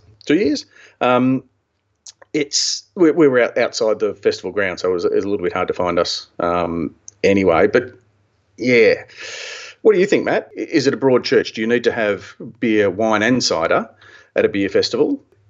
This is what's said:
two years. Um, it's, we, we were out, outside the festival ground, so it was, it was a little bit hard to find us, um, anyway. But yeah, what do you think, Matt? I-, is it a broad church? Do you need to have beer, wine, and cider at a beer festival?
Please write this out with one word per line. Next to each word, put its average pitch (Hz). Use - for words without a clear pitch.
two 147
years. 247
Um, 127
it's, -
we, 165
we 156
were 127
out, -
outside 110
the 101
festival -
ground, 92
so 92
it 92
was, 87
it -
was 104
a 101
little 95
bit 87
hard 90
to -
find 87
us, -
um, 85
anyway. 95
But -
yeah, 117
what 214
do 180
you 190
think, 156
Matt? 139
I-, 104
is 135
it 139
a 123
broad 127
church? 110
Do 113
you 110
need 120
to 117
have 104
beer, 107
wine, 107
and 120
cider 85
at -
a -
beer 98
festival? 123